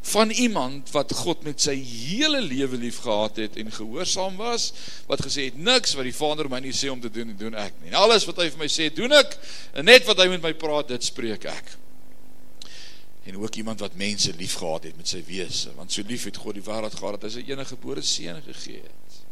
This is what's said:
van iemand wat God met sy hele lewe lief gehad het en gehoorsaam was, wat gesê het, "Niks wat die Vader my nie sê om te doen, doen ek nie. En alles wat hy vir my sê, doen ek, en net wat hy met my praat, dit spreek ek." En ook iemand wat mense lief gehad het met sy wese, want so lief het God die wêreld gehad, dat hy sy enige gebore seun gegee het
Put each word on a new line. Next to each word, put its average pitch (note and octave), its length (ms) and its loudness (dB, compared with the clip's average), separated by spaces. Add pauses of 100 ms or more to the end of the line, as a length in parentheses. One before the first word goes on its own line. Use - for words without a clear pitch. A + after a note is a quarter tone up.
(100)
van G#3+ 220 6
iemand D#3+ 600 0
wat C#3 180 2
God - 320 0
met D3 160 -2
sy C#3+ 160 2
hele D#3 640 0
lewe C3 400 0
lief A#2+ 240 -2
gehad G#2+ 320 2
het G#2+ 240 -2
en A2 100 -4
gehoorsaam E3+ 720 -2
was, A#3 300 -2 (340)
wat C#3 160 0
gesê C3+ 300 -2
het, B2 60 -6
"Niks A#3 360 4
wat C3 160 -2
die A#2 60 -4
Vader D3+ 340 0
my B2+ 100 -2
nie C3+ 140 -4
sê C#3 160 -2
om B2+ 120 -4
te A#2+ 80 -4
doen, A2 280 -4
doen A2 180 -4
ek G#2+ 260 -2
nie. - 80 -6
En D3+ 120 4
alles A3 240 8
wat E3+ 120 -4
hy E3+ 120 2
vir D3 100 -4
my D#3 80 -2
sê, D#3 260 0
doen G#3+ 180 0
ek, C#4+ 260 6 (360)
en C#3+ 120 -2
net A#3+ 200 12
wat G#3 120 4
hy F#3 100 8
met F3+ 140 2
my D#3+ 120 0
praat, D3+ 340 0
dit B2 160 -2
spreek A2 420 -2
ek." - 320 -4 (1500)
En F#2+ 120 -4
ook G#2 180 -2
iemand A2 240 -4
wat G2 160 -4
mense G2+ 380 0
lief G2 200 -4
gehad E2 300 -2
het D#2 140 -6
met E2+ 100 -4
sy F2+ 160 -4
wese, F2+ 520 -4
want G2 160 -6
so - 100 -2
lief A2+ 220 -4
het G2+ 140 -6
God G2+ 160 -6
die G2 120 -6
wêreld G#2+ 320 -4
gehad, G2+ 240 -4
dat G#2 80 -4
hy A#2 120 -6
sy A#2 100 -6
enige C3+ 240 -6
gebore C3 260 -6
seun - 400 -2
gegee - 400 -6
het - 400 -6 (100)